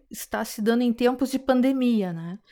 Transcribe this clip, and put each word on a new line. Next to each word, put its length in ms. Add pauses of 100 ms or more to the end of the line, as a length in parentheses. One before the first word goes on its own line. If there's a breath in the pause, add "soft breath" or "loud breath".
está 360
se 180
dando 200
em 100
tempos 400
de 80
pandemia, 720
né? 260 (140)